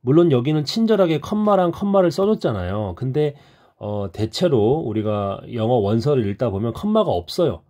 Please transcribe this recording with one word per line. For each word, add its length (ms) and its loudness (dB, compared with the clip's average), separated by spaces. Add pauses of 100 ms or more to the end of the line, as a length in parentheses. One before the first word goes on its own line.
물론 320 4
여기는 320 2
친절하게 560 2
컴마랑 520 2
컴마를 380 2
써줬잖아요. 840 -2
근데, 380 -2 (420)
어, 340 -6
대체로 640 0
우리가 680 -4 (100)
영어 220 0
원서를 540 0
읽다 200 -4
보면 240 -4
컴마가 380 -2
없어요. 600 -4